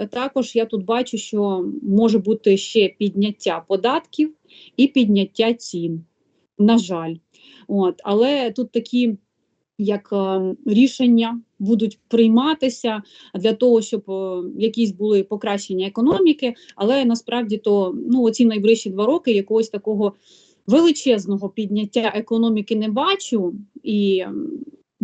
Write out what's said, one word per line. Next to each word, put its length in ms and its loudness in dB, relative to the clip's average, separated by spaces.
також 460 -4
я 80 2
тут 200 -4
бачу, 340 -2
що 540 -2
може 360 4
бути 380 2
ще 320 2
підняття 800 -4
податків 640 -2
і 100 4
підняття 680 2
цін, 500 -8
на 200 6
жаль. 360 -4
От, 260 0
але 460 0
тут 220 -6
такі, 440 -2
як, 340 -2
е, 420 -2
рішення 720 2
будуть 400 -2
прийматися 920 0
для 180 0
того, 300 2
щоб, 280 -8
е, 320 -6
якісь 340 0
були 300 0
покращення 640 -6
економіки, 680 2
але 280 0
насправді 540 -2
то, 360 0
ну, 160 2
оці 240 4
найближчі 440 2
два 160 -2
роки 260 2
якогось 360 0
такого 440 -2
величезного 800 2
підняття 680 -4
економіки 600 0
не 120 -2
бачу, 640 -2
і, 360 0
м, 460 -8